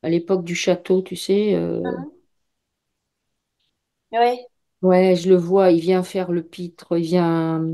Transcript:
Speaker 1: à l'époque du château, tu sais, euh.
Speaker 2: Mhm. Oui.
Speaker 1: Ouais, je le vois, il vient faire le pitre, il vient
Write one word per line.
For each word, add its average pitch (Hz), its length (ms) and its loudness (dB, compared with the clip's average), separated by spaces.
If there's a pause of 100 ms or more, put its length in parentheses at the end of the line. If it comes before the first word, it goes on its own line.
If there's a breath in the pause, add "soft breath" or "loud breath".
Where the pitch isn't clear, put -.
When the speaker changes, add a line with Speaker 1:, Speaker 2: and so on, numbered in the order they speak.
Speaker 1:
à 160 80 -4
l'époque 175 340 -2
du 170 100 -6
château, 185 480 -2
tu 185 140 -12
sais, 202 380 0
euh. 170 300 -4
Speaker 2:
Mhm. 277 340 -10 (1900)
Oui. 240 340 0 (360)
Speaker 1:
Ouais, 185 340 4
je 175 120 -4
le 185 80 6
vois, 180 360 4
il 170 80 2
vient 185 240 0
faire 180 280 -6
le 170 140 -2
pitre, 175 520 -8
il 170 60 -2
vient 165 560 0 (120)